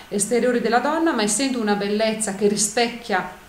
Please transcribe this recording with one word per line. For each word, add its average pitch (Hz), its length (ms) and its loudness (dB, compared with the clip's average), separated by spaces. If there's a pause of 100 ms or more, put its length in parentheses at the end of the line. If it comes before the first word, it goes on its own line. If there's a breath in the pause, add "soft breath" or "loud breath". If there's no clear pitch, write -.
esteriore 233 500 2
della 226 200 2
donna, 320 340 0
ma 226 100 0
essendo 247 380 0
una 208 140 2
bellezza 208 600 -2
che 202 140 0
rispecchia 208 1000 -2